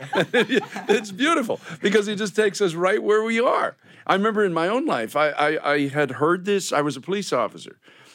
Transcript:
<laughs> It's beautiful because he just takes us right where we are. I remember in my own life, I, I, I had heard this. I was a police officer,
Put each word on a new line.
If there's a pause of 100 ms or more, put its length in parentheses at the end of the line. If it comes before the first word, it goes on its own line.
(140)
<laughs>
It's
beautiful (220)
because
he
just
takes
us
right
where
we
are. (300)
I
remember
in
my
own
life,
I,
I,
I
had
heard
this.
I
was
a
police
officer, (360)